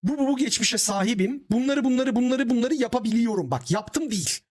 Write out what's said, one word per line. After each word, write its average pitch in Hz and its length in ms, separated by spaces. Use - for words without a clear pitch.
Bu, 262 140
bu, 269 100
bu 269 100
geçmişe 247 400
sahibim. 208 720
Bunları, 262 320
bunları, 262 320
bunları, 247 340
bunları 247 260
yapabiliyorum." 226 760
Bak 135 200
yaptım 214 400
değil. 180 280